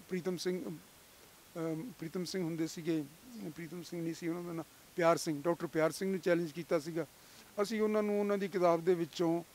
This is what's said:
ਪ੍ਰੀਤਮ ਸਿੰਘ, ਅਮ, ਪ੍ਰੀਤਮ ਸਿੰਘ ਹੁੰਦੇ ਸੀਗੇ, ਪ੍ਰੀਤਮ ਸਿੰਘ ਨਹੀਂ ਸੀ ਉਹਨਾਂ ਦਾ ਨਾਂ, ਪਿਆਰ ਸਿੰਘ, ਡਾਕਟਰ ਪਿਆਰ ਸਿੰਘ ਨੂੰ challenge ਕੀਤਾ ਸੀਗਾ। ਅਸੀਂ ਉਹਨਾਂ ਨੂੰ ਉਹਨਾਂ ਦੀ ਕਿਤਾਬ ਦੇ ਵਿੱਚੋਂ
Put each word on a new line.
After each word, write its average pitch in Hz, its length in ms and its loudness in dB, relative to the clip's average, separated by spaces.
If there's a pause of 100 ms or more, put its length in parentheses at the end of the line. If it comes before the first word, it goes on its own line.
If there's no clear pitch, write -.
ਪ੍ਰੀਤਮ 185 280 -2
ਸਿੰਘ, 180 400 -4 (800)
ਅਮ, 160 420 -4
ਪ੍ਰੀਤਮ 165 260 -6
ਸਿੰਘ 185 200 -4
ਹੁੰਦੇ 160 220 -2
ਸੀਗੇ, 160 380 -2 (520)
ਪ੍ਰੀਤਮ 170 260 -10
ਸਿੰਘ 170 200 -8
ਨਹੀਂ 165 120 -2
ਸੀ 170 140 -6
ਉਹਨਾਂ 175 140 -4
ਦਾ 175 100 -8
ਨਾਂ, 160 120 -6 (320)
ਪਿਆਰ 170 200 6
ਸਿੰਘ, 147 260 -2
ਡਾਕਟਰ 170 240 0
ਪਿਆਰ 160 240 2
ਸਿੰਘ 190 200 -2
ਨੂੰ 190 100 0
challenge 170 320 2
ਕੀਤਾ 165 260 -2
ਸੀਗਾ। 156 280 -4 (560)
ਅਸੀਂ 214 200 0
ਉਹਨਾਂ 214 200 4
ਨੂੰ 208 180 2
ਉਹਨਾਂ 202 180 2
ਦੀ 196 100 0
ਕਿਤਾਬ 170 360 4
ਦੇ 185 100 6
ਵਿੱਚੋਂ 170 480 2 (120)